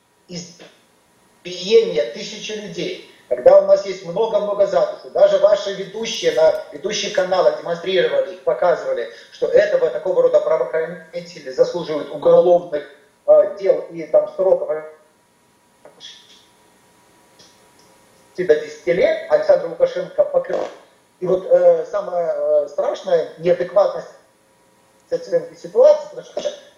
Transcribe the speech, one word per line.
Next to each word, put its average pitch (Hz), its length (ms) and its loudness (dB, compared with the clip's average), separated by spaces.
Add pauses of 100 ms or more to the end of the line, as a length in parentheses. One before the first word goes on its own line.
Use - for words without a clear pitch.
(280)
избиения - 1900 -4
тысячи 208 400 -12
людей, 185 580 -10 (180)
когда 190 300 6
у 196 60 0
нас 196 200 2
есть 190 200 -10
много-много 202 640 -2
записей, - 420 -4
даже 196 300 4
ваши 202 340 2
ведущие - 600 -4
на 160 380 2
ведущих 185 420 -8
каналах 180 460 0
демонстрировали 170 760 -2
их, - 80 -20
показывали, 147 680 -2 (220)
что - 160 -4
этого, 165 420 2
такого 170 340 -2
рода 151 160 4
правоохранители 160 1120 -6
заслуживают 151 600 -2
уголовных, 170 720 4 (420)
э, 196 340 6
дел 185 320 2
и 165 120 -12
там 151 320 2
сроков 180 340 2
от 151 140 -4 (1160)
шести - 240 -20 (2250)
до 175 180 2
десяти - 380 -6
лет, 240 360 0
Александр - 380 2
Лукашенко - 580 -4
покрыл. - 340 -4 (600)
И 180 60 -8
вот, 180 240 -2
э, 170 400 4
самое, 175 460 -4
э, 147 340 0
страшное, 185 600 -2 (100)
неадекватность 175 680 0 (1000)
этой 165 480 -4
ситуации, 240 520 4
потому - 180 -16
что - 260 -8 (240)